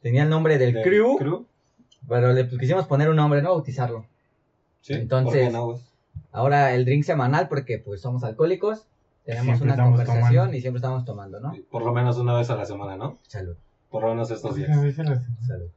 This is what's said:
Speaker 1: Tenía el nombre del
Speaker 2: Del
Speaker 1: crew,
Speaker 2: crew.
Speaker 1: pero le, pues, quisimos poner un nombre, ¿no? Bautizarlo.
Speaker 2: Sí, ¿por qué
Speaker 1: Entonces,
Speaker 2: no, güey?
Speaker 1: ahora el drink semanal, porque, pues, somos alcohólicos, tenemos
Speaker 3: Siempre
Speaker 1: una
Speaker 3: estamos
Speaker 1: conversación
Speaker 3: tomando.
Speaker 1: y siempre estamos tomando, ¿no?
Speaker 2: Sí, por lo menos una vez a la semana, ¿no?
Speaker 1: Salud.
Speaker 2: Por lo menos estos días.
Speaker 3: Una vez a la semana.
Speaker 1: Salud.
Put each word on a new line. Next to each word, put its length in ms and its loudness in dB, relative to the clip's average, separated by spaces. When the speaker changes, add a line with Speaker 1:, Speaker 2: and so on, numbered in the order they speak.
Speaker 1:
Tenía 200 2
el 80 4
nombre 280 4
del 160 4
Speaker 2:
Del 100 -2
Speaker 1:
crew, 320 4
Speaker 2:
crew. 300 -4
Speaker 1:
pero 240 2
le, 120 2
pues, 160 -6
quisimos 260 0
poner 220 2
un 80 2
nombre, 260 4
¿no? 80 0
Bautizarlo. 560 -4
Speaker 2:
Sí, 140 -8
¿por 40 -4
qué 40 -4
Speaker 1:
Entonces, 500 2
Speaker 2:
no, 140 -4
güey? 120 -8
Speaker 1:
ahora 420 2
el 100 2
drink 200 2
semanal, 440 0
porque, 300 -6
pues, 220 -12
somos 240 -6
alcohólicos, 600 -2
tenemos 200 -6
Speaker 3:
Siempre 60 -2
Speaker 1:
una 100 2
Speaker 3:
estamos 180 4
Speaker 1:
conversación 420 4
Speaker 3:
tomando. 220 2
Speaker 1:
y 40 -4
siempre 180 -6
estamos 260 -4
tomando, 360 -12
¿no? 140 -10
Speaker 2:
Sí, 160 -18
por 140 -6
lo 80 -2
menos 260 2
una 160 0
vez 160 0
a 60 -2
la 100 -6
semana, 300 -10
¿no? 260 -10
Speaker 1:
Salud. 340 -12
Speaker 2:
Por 120 -4
lo 80 0
menos 220 -4
estos 240 -6
días. 140 -4
Speaker 3:
Una 120 4
vez 160 0
a 60 -4
la 160 0
semana. 260 -8
Speaker 1:
Salud. 300 -6